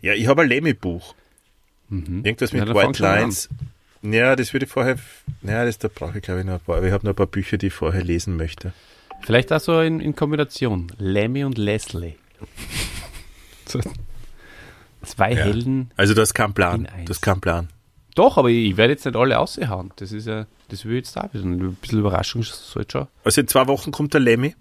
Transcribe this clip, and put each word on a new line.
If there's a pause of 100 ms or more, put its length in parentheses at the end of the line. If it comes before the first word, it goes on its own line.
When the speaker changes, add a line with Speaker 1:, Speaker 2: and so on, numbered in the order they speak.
Speaker 1:
Ja,
ich
hab
ein
Lemmy-Buch. (760)
Speaker 2:
Mhm.
Speaker 1:
Irgendwas
Speaker 2:
Ja,
Speaker 1:
mit
Speaker 2:
dann
Speaker 1:
White
Speaker 2:
fang
schon
an.
Speaker 1:
Lines. (520)
Ja,
das
würde
ich
vorher
f-, (200)
ja,
das,
da
brauche
ich,
glaub
ich,
noch
ein
paar,
aber
ich
hab
noch
ein
paar
Bücher,
die
ich
vorher
lesen
möchte. (480)
Speaker 2:
Vielleicht
auch
so
in,
in
Kombination.
Lemmy
und
Leslie. (240)
<laughs> (1120)
So. (1200)
Zwei
Speaker 1:
Ja.
Speaker 2:
Helden
Speaker 1:
Also
du
hast
keinen
Plan.
Speaker 2:
in
eins.
Speaker 1:
Du
hast
keinen
Plan. (460)
Speaker 2:
Doch,
aber
ich
werde
jetzt
nicht
alle
aushauen.
Das
ist
ja, (220)
das
will
ich
jetzt
da
ein
bisschen, (160)
ein
bisschen
Überraschung
sollte
schon. (160)
Speaker 1:
Also
in
zwei
Wochen
kommt
der
Lemmy.